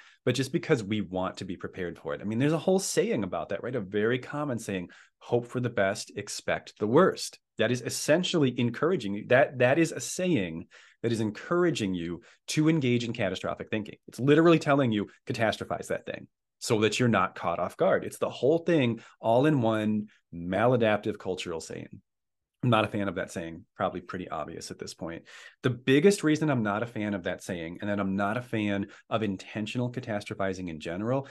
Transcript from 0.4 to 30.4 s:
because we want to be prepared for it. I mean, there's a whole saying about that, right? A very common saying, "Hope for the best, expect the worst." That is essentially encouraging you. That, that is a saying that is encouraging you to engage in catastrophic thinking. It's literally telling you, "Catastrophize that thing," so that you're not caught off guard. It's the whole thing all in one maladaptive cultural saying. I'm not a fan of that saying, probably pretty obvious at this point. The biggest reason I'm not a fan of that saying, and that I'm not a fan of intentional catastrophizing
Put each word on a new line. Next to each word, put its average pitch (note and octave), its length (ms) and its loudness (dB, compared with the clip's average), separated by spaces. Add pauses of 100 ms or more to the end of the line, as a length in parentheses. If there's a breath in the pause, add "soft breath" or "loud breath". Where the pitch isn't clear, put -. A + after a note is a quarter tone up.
because D3+ 320 0
we G#2+ 160 -2
want F#2 380 -4
to G2 80 -10
be F#2 100 -8
prepared F2 420 -8
for D2 160 -6
it. C#2+ 60 -6
I - 60 -10
mean, A2 140 -2
there's C#3+ 120 2
a E3 60 2
whole F#3 220 2
saying F3+ 440 0
about F2 260 -4
that, G2 140 -6
right? B2+ 120 -6
A B2 40 -4
very G#2+ 400 0
common C#3 400 -6
saying, F#2 300 -6 (300 loud breath)
"Hope A#2+ 280 -2
for B2 140 -4
the B2 80 -2
best, G2+ 480 0
expect - 600 -6
the G#2+ 80 0
worst." D3 520 2 (200)
That A2 120 2
is B2 100 -2
essentially D3 800 2
encouraging A#2+ 540 0
you. G#2+ 140 -8
That, B2+ 320 4
that B2+ 200 4
is E3 120 4
a C3 100 -8
saying F#2+ 680 -2 (360 loud breath)
that A#2 80 0
is A2+ 100 0
encouraging A2+ 720 0
you E2+ 280 -6 (260 soft breath)
to D#3 220 2
engage B2 340 2
in A#2 100 -4
catastrophic F#2 560 -4
thinking. - 280 -6 (100)
It's - 120 -12
literally D#3 400 8
telling C#3 320 2
you, G#2 160 0 (200 loud breath)
"Catastrophize - 600 -2
that - 180 -4
thing," - 220 -10 (320)
so A2 220 2
that G#2+ 180 2
you're B2 100 4
not F#2+ 260 4
caught E2+ 240 -2
off F#2 180 -4
guard. - 260 2
It's A2 140 -10
the G2 120 -2
whole D#3 300 2
thing C3+ 400 2 (200 loud breath)
all A#2 260 4
in D3+ 160 4
one G#2+ 460 2 (260 soft breath)
maladaptive G#2+ 840 2
cultural F2+ 440 -6
saying. - 400 -12 (640)
I'm B2 80 2
not A2 140 4
a G#2 40 -2
fan G2+ 180 -4
of F2+ 80 -4
that F2+ 160 -4
saying, E2 340 -10 (100)
probably F2+ 260 -2
pretty F#2 260 -10
obvious D#2 440 -10
at F#2 80 -14
this - 160 -12
point. E2 280 -10 (380 loud breath)
The C3 80 2
biggest D3 540 4
reason D#3 260 2
I'm B2 140 2
not G#2 180 0
a A#2 60 -4
fan G#2+ 260 -4
of F#2 100 -6
that F#2 200 -6
saying, F2 360 -8
and G#2 100 -6
that G2+ 100 -2
I'm F#2+ 160 -2
not G2+ 220 -2
a A#2+ 40 -6
fan G#2 460 -2 (220 loud breath)
of A2+ 120 -2
intentional G#2+ 680 -4
catastrophizing G2 760 -6